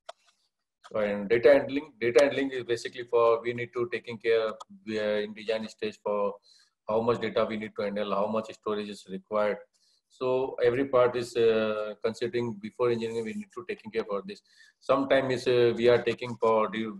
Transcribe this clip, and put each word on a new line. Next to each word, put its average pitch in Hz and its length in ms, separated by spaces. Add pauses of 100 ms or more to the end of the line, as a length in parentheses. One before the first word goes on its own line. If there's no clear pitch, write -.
(920)
And 101 360
data 120 240
handling, 139 480
data 123 240
handling 135 260
is 123 140
basically 120 400
for 117 360
we 120 120
need 120 220
to 120 180
taking 113 240
care, 113 320
uh, 104 720
in 107 100
design 107 360
stage 107 340
for 101 300 (560)
how 110 120
much 117 200
data 110 280
we 110 60
need 107 220
to 107 60
handle, 101 300
how 101 140
much 110 260
storage 104 360
is 101 200
required. 101 480 (520)
So 127 540
every 123 220
part 123 300
is, 120 220
uh, 110 560 (100)
considering 113 580
before 120 300
engineering, 113 320
we 107 100
need 104 220
to 117 140
taking 104 220
care 110 120
for 101 240
this. 98 140 (400)
Sometime 135 500
is, 123 160
uh, 123 300
we 117 100
are 120 160
taking 117 320
for 110 340
the, 110 300